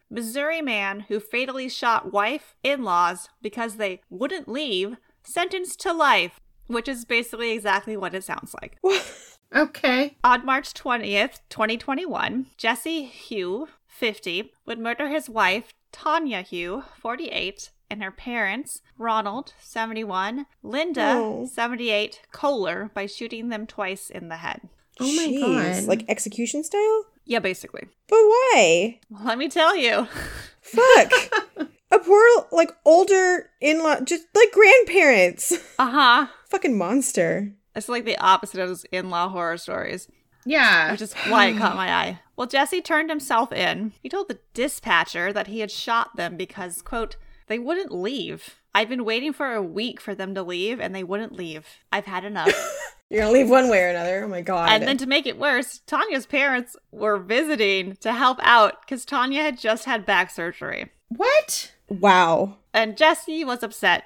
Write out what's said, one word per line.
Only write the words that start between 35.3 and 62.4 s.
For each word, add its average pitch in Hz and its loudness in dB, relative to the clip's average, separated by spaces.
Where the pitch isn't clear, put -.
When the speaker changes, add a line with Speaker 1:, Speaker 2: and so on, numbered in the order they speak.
Speaker 1:
Uh-huh. 262 4
Speaker 2:
Fucking 359 0
monster. 196 0
Speaker 1:
It's 220 -8
like 240 -6
the 220 -4
opposite 190 2
of 180 -4
those 180 -10
in-law 180 -4
horror 175 -4
stories. - -8
Speaker 3:
Yeah. 208 4
Speaker 1:
Which 208 -6
is 214 -10
why 214 6
it 220 -2
caught 185 0
my 185 -4
eye. 175 -2
Well, 247 -6
Jesse 285 -2
turned 320 -2
himself 262 -2
in. 185 -4
He 269 -16
told 392 -6
the - -12
dispatcher 190 -2
that 202 -6
he 214 -10
had 214 -6
shot 233 -4
them 175 -6
because, 180 -12
quote, 226 -8
"they 220 -6
wouldn't 320 -6
leave. 180 -8
I've 220 2
been 247 -6
waiting 240 -4
for 262 -6
a 208 -2
week 190 -8
for 202 -10
them 190 -10
to 190 -6
leave, 180 -6
and 185 -6
they 190 -8
wouldn't 202 -6
leave. 156 -12
I've 202 -4
had 185 -8
enough." 202 0
Speaker 2:
<laughs> 640 -8
You're 214 2
gonna 214 2
leave 254 6
one 254 6
way 190 4
or 180 2
another. 180 -2
Oh 214 -8
my 180 -8
God. 170 0
Speaker 1:
And 220 4
then 262 0
to 262 -6
make 277 0
it - -6
worse, 269 -2
Tanya's 302 -2
parents 262 -2
were 208 0
visiting 196 0
to 226 -2
help 247 2
out 226 6
'cause 262 -10
Tanya 269 -2
had 294 -4
just 226 -4
had 233 -4
back 185 2
surgery. - -10
Speaker 3:
What? 523 0
Speaker 2:
Wow. 185 4